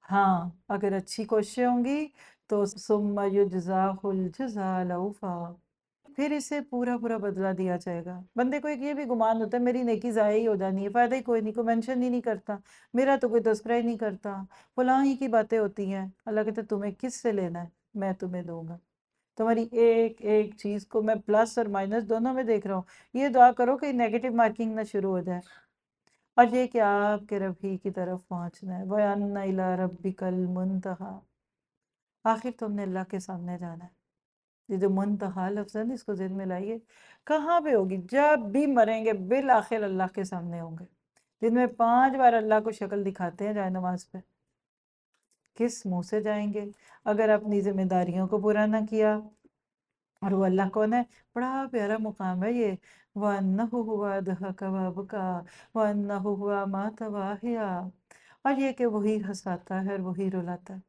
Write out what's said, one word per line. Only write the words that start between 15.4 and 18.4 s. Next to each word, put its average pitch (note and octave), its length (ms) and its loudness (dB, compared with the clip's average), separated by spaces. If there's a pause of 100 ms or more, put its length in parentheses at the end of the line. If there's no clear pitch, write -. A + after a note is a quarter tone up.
होती G3+ 320 0
हैं।" F#3+ 140 -4 (220)
अल्लाह G#3+ 180 0
कहता G#3+ 180 -4
है, G#3+ 40 -10
"तुम्हें G3+ 280 -4
किससे B3 380 -4
लेना F3 280 -2
है, F3 100 -12 (260)
मैं G3 200 -2
तुम्हें F3+ 300 -6